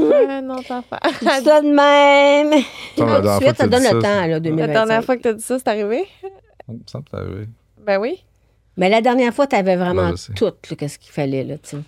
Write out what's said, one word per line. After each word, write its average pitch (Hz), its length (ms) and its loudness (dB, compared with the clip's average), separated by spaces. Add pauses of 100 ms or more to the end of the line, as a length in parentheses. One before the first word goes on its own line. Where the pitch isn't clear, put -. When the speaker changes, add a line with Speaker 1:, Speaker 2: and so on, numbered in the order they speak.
(300)
Speaker 1:
Un 269 200 -8
autre 254 220 -10
affaire. 247 320 -10
Speaker 2:
Je 277 360 0
dis 233 60 -4
ça 302 160 6
de 294 60 0
même. 285 840 6 (420)
Speaker 3:
Attends, - 100 0
la 98 160 2
dernière - 0 -
Speaker 2:
Tout 104 60 0
de - 0 -
suite, 101 160 2
Speaker 3:
fois 262 80 4
que - 60 -4
Speaker 2:
ça 285 60 0
Speaker 3:
t'as 233 40 2
Speaker 2:
donne 247 140 2
Speaker 3:
dit 240 120 2
Speaker 2:
le 113 80 0
Speaker 3:
ça, 208 60 0
Speaker 2:
temps, 202 200 0
là, 165 60 -2
Speaker 3:
c'est 156 60 -2
Speaker 2:
deux 165 100 -4
mille 160 100 -2
vingt-cinq. 151 140 -2
Speaker 1:
La - 0 - (120)
dernière 226 180 0
fois 247 140 -2
que 233 40 -12
t'as 226 120 -2
dit 220 100 -10
ça, 254 160 -6
c'est - 80 -6
arrivé ? 220 380 -4 (640)
Speaker 3:
Il 113 40 -14
me 117 140 -16
semble - 160 -14
que - 80 -20
c'est 101 60 -12
arrivé. 95 300 -12 (380)
Speaker 1:
Ben 196 140 0
oui. 269 240 -8 (540)
Speaker 2:
Mais 180 120 0
la 226 120 2
dernière 240 340 0
fois, 285 100 0
t'avais 190 300 0
vraiment 180 300 -2
Speaker 3:
Ouais, 170 60 -2
je 175 40 -6
sais. - 180 -14
Speaker 2:
tout, 208 120 -2
là, - 300 -8
qu'est-ce 147 220 -10
qu'il - 140 -20
fallait, 135 320 -4
là, 139 160 -10
tu - 100 -20
sais. 143 80 -12 (100)